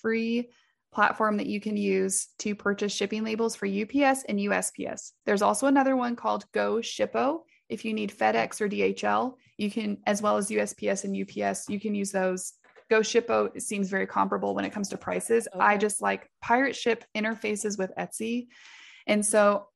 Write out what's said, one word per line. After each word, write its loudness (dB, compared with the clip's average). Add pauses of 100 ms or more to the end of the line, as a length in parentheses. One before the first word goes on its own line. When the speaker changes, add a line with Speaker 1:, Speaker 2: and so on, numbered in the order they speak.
Speaker 1:
free -2 (440)
platform 2
that -2
you -4
can -4
use 0 (100)
to -4
purchase -2
shipping -2
labels -2
for -6
U 0
P 2
S 4
and 0
U 0
S 0
P -8
S. -10 (140)
There's 4
also 4
another 4
one -2
called -4
Go 0
Shippo. -2 (280)
If -8
you -4
need -4
FedEx 0
or 0
D -2
H 0
L, 0 (200)
you -2
can, -4 (100)
as 2
well 2
as -2
U 0
S -2
P -4
S -2
and -4
U -4
P -6
S, -2
you -4
can -4
use -4
those. -2 (360)
Go 6
Shippo 0
seems -4
very 0
comparable 0
when -2
it -4
comes -6
to -8
prices. 0
I 4
Speaker 2:
Okay. 2
Speaker 1:
just 0
like -2 (100)
Pirate 2
Ship -2 (120)
interfaces -4
with -4
Etsy. -6 (580)
And 2
so 4